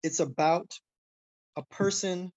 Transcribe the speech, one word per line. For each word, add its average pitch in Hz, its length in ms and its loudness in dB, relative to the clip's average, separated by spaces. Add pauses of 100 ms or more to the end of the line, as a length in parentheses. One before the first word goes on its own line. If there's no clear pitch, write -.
it's 160 180 -2
about 156 520 2 (840)
a - 60 -8
person 180 760 -2